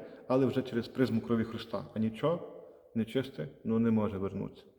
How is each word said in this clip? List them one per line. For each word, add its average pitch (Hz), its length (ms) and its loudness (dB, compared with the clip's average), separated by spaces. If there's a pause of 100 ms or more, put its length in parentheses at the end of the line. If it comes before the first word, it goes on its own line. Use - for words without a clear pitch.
(280)
але 131 180 6
вже 165 160 2
через 113 260 -2
призму 113 340 2
крові 113 220 2
Христа. 104 500 -6
А 107 60 -4
нічого 143 480 0 (480)
нечисте, 131 520 -2 (160)
ну, 113 160 2
не 113 120 4
може 101 260 2
вернутися. 98 480 -6 (140)